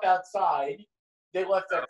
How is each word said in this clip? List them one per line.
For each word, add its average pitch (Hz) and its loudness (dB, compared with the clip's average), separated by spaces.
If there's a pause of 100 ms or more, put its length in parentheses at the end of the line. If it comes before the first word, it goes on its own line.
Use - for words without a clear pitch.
outside, 185 0 (560)
they 185 -2
left 190 0
their 170 -2